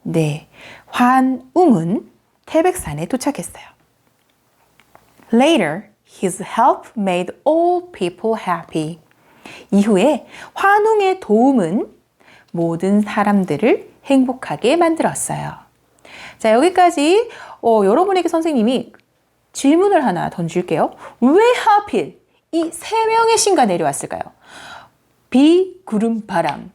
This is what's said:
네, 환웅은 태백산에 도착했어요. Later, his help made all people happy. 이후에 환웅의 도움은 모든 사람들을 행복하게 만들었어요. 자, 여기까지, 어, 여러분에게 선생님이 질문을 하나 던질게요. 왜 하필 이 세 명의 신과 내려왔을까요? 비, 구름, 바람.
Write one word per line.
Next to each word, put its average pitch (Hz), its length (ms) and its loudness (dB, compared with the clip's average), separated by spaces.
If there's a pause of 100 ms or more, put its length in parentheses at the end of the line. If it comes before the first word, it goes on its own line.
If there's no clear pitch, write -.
네, 160 440 -4 (400)
환웅은 254 1200 0 (340)
태백산에 311 600 -2
도착했어요. - 580 -8 (1700)
Later, 226 500 2 (380)
his 185 220 -6
help 285 540 0
made 180 360 -4 (140)
all 349 440 0
people 202 460 -4
happy. 165 640 -6 (720)
이후에 202 560 2 (260)
환웅의 403 680 2
도움은 226 680 0 (640)
모든 170 500 0
사람들을 202 880 0 (160)
행복하게 254 720 0
만들었어요. 208 760 0 (840)
자, 220 140 2
여기까지, 349 760 2 (320)
어, 220 240 2
여러분에게 339 420 2
선생님이 285 680 -2 (600)
질문을 339 520 2
하나 160 240 -2
던질게요. 170 600 -4 (300)
왜 392 360 4
하필 403 640 -2 (320)
이 330 220 -4
세 453 320 -4
명의 453 320 2
신과 359 280 2
내려왔을까요? 165 560 -4 (1080)
비, 339 560 2
구름, 220 400 -4
바람. 156 500 -6